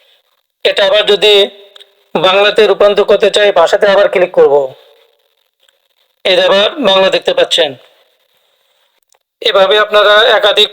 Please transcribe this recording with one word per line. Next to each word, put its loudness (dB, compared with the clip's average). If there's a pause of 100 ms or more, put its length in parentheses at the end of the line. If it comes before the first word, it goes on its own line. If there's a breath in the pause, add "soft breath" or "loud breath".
(720)
এটা -2
আবার 0 (100)
যদি 0 (920)
বাংলাতে 0
রূপান্তর 0
করতে 2
চাই, 0 (120)
ভাষাতে 0
আবার 2
ক্লিক -2
করব। 4 (1700)
এই 2
যে 0
আবার 0 (200)
বাংলা 2
দেখতে -4
পাচ্ছেন। -2 (1800)
এভাবে 0 (100)
আপনারা 0 (220)
একাধিক 0